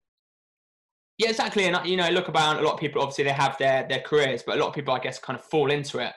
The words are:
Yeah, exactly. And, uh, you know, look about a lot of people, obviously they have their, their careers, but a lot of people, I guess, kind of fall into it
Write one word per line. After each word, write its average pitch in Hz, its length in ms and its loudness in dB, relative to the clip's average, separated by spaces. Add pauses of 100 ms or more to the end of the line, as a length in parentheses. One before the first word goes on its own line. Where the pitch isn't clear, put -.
(1200)
Yeah, 226 120 2
exactly. 214 360 0
And, 175 100 2
uh, 175 80 0
you 180 120 2
know, 175 140 2
look 180 180 2
about 156 300 2
a - 40 0
lot 151 120 2
of - 60 -10
people, 139 200 -2
obviously 139 240 -2
they 139 80 2
have 135 260 0
their, 131 300 2
their 131 120 -2
careers, 135 420 0
but 107 140 -2
a 143 40 0
lot 147 80 0
of 160 60 -8
people, 139 200 -4
I 123 40 -2
guess, 127 200 -6
kind 127 200 -8
of - 60 -18
fall 143 260 0
into 143 280 -2
it 120 180 -4